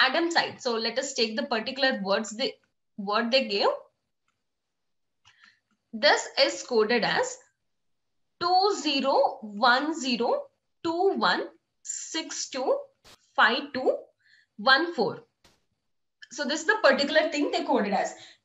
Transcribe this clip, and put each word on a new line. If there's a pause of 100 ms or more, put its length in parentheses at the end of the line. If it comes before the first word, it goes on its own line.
Adam
site.
So
let
us
take
the
particular
words
they, (420)
what
they
gave. (2250)
This (120)
is
coded
as (1040)
two
zero
one
zero (400)
two
one (400)
six
two (600)
five
two (600)
one
four. (1120)
So
this
is
the
particular
thing
they
coded
as. (320)